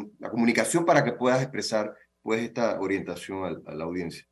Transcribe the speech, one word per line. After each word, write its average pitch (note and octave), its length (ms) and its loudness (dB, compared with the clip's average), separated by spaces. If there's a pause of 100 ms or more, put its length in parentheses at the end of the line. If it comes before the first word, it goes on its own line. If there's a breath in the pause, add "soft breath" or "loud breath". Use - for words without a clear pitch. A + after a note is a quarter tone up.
(200)
la - 100 -10
comunicación A#2 560 4
para D#3 180 6
que A#2+ 100 0
puedas B2+ 280 2
expresar, G#2+ 520 -2 (280 soft breath)
pues, A2 200 -2
esta A2 380 -2
orientación F#2+ 640 -4
a, D#2+ 280 -8
a D2+ 40 -10
la D#2 100 -6
audiencia. F2 460 -6